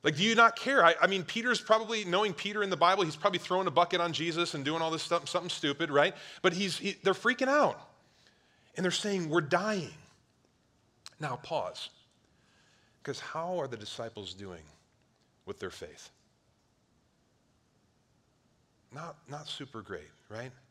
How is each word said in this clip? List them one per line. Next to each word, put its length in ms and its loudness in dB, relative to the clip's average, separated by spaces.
Like, 140 0
do 60 0
you 120 4
not 200 8
care? 300 4
I, 160 8
I 60 6
mean, 180 2
Peter's 360 -2
probably, 440 2
knowing 300 0
Peter 280 -4
in 80 -2
the 60 0
Bible, 280 4
he's 120 -4
probably 240 0
throwing 260 0
a 60 0
bucket 280 4
on 120 0
Jesus 420 -2
and 100 -4
doing 180 0
all 80 0
this 120 -4
stuff, 260 -2
something 220 -4
stupid, 400 -2
right? 240 4
But 100 4
he's, 240 -2
he, 260 -4
they're 120 4
freaking 340 0
out. 320 4
And 80 -4
they're 80 2
saying, 380 -2
"We're 100 2
dying." 540 -2
Now, 180 -6
pause. 520 -6
'Cause 180 -8
how 380 -6
are 80 -4
the 120 -8
disciples 560 -10
doing 280 -12
with 120 -10
their 120 -8
faith? 400 -16
Not, 240 -12
not 220 -12
super 320 -12
great, 300 -10
right? 240 -12